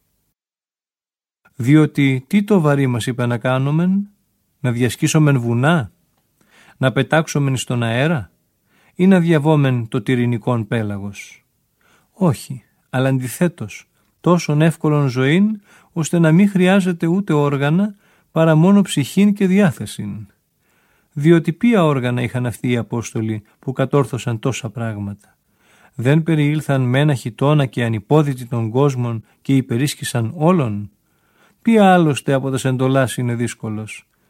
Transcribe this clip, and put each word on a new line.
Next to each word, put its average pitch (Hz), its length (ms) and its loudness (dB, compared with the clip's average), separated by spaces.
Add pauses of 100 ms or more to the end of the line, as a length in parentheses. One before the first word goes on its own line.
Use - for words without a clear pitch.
(1600)
Διότι 139 680 2
τι 208 180 0
το 208 160 2
βαρύ 143 260 0
μας 120 200 -2
είπε 123 200 -4
να 120 120 -2
κάνομεν; 156 680 -2 (520)
Να 127 120 -2
διασκήσομεν 135 680 0
βουνά; 120 520 -2 (840)
Να 131 160 0
πετάξομεν 139 640 0
στον 120 260 -4
αέρα; 120 480 -2 (640)
Ή 180 120 2
να 190 140 6
διαβόμεν 147 680 2
το - 140 -4
τυριννικόν 120 640 -2
πέλαγος; 101 800 -8 (680)
Όχι, 135 500 -4 (280)
αλλά 131 180 0
αντιθέτως, 131 800 -4 (320)
τόσον 160 420 0
εύκολον 151 460 0
ζωήν, 160 520 0 (320)
ώστε 170 260 -2
να 165 140 4
μη 190 140 6
χρειάζεται 185 600 2
ούτε 190 260 -2
όργανα, 147 640 0 (380)
παρά 160 220 2
μόνο 196 280 4
ψυχήν 196 520 0
και 202 120 -2
διάθεσιν. 113 800 -2 (920)
Διότι 165 340 4
ποια 226 320 2
όργανα 123 380 0
είχαν 123 240 -4
αυτοί - 240 -4
οι 120 60 2
Απόστολοι 110 640 -6 (160)
που - 140 -10
κατόρθωσαν 131 640 -2
τόσα 120 320 -6
πράγματα; 101 640 -10 (580)
Δεν 139 280 2
περιήλθαν 147 600 0
με 127 180 2
ένα 151 140 2
χιτώνα 135 520 0
και 123 180 -4
ανυπόδητοι 123 640 0
των 117 240 -4
κόσμων 123 540 -2 (180)
και 139 140 0
υπερίσχυσαν 120 800 -4
όλων; 143 560 -2 (720)
Ποια 208 300 6
άλλωστε 156 400 2
από 135 180 -2
τας 131 140 -6
εντολάς 131 520 0
είναι 120 180 -2
δύσκολος; 110 720 -8 (220)